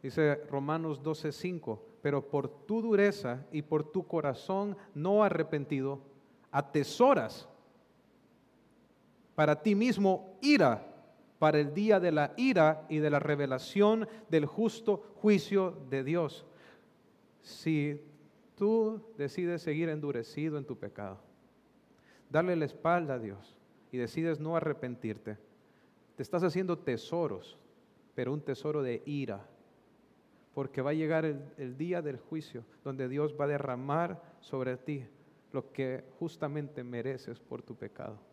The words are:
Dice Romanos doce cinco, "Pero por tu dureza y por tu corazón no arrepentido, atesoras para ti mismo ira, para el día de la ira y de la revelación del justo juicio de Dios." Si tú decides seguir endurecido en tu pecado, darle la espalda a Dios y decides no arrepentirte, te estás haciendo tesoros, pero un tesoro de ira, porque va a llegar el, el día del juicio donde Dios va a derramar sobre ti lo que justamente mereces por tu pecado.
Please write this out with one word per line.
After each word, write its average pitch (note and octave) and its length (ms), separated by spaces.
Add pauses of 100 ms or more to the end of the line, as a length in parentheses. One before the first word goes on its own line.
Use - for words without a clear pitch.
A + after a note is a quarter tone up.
Dice D3 480
Romanos D3 540
doce D3+ 280
cinco, D#3 540 (160)
"Pero C#3 260
por C#3+ 220 (160)
tu A3+ 160
dureza G3 720
y D3+ 100
por D3+ 220
tu E3+ 240
corazón F#3+ 680 (200)
no G3 280
arrepentido, C#3+ 800 (480)
atesoras E3 960 (1900)
para D3+ 260
ti G#3+ 140
mismo G3+ 680
ira, F3+ 460 (500)
para D3+ 220
el D3 160
día G#3 240
de F3 140
la D3 220
ira F3 540
y D#3 80
de D3+ 140
la C#3+ 80
revelación D3 880 (200)
del D#3 200
justo - 720
juicio G3 560 (140)
de C3+ 120
Dios." D#3+ 440 (960)
Si D3 600 (560)
tú G#3+ 440 (160)
decides E3+ 440
seguir E3 260
endurecido D3 680
en C#3 80
tu A#2+ 120
pecado, G2 420 (1080)
darle E3+ 280
la D#3 80
espalda D#3+ 480
a B2+ 60
Dios G2 380 (360)
y B2+ 40
decides D3+ 440
no D#3+ 160
arrepentirte, A#2+ 800 (800)
te - 40
estás E3+ 220
haciendo F3 340
tesoros, B2+ 800 (560)
pero C3 200
un D3 80
tesoro D3 420
de A#2+ 220
ira, C3 420 (1080)
porque C3+ 280
va C3+ 80
a D3 40
llegar D#3 300
el, D3 180 (160)
el C3 200
día F3 240
del C#3+ 160
juicio D3 480 (180)
donde C3+ 240
Dios D3 320
va C#3+ 60
a - 20
derramar C#3+ 760 (200)
sobre B2+ 340
ti C3 320 (460)
lo - 180
que B2+ 320 (160)
justamente D3 640
mereces B2 560
por - 220
tu - 120
pecado. G#2 460 (140)